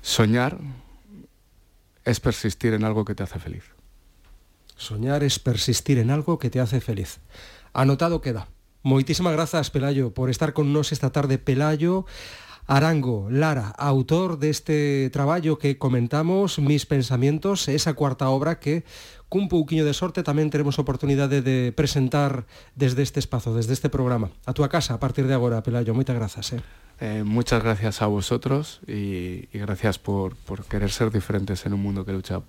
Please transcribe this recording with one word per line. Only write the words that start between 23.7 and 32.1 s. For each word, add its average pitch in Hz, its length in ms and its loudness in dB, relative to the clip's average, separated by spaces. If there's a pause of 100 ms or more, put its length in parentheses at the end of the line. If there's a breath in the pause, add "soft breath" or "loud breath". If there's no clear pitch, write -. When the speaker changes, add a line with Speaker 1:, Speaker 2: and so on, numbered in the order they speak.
Speaker 2:
este 143 160 -2
programa, 123 380 0 (180)
a 120 80 -4
túa 143 140 0
casa, 147 240 0
a 110 80 -8
partir 135 260 0
de 135 80 2
agora, 117 240 0
Pelayo. 117 320 0
Moitas 127 240 0
grazas, 110 400 -6
eh. 117 40 -6 (420 soft breath)
Speaker 1:
Eh, 107 180 -4
muchas 113 400 2
gracias 107 400 0
a 107 60 2
vosotros 131 800 -2
y, 92 680 -6
y - 80 -10
gracias 101 380 -2
por, 98 360 -2
por - 300 -12
querer 101 240 -2
ser 110 220 0
diferentes 98 540 -4
en 104 120 -2
un 98 60 -2
mundo 98 220 -2
que 95 80 -6